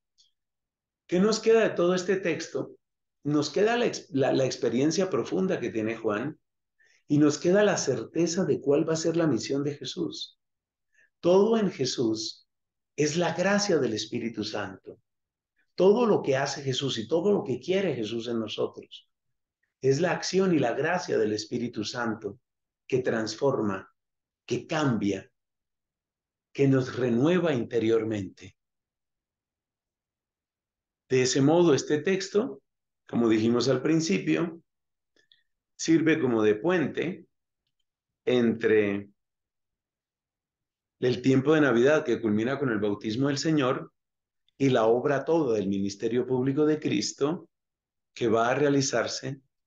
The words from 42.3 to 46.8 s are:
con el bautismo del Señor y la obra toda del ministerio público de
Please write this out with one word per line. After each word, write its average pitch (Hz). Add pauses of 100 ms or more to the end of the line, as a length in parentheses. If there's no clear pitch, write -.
con 135
el 107
bautismo 107
del 139
Señor 147 (640)
y 135
la 113
obra 135
toda 151
del 98
ministerio 101
público 135
de 151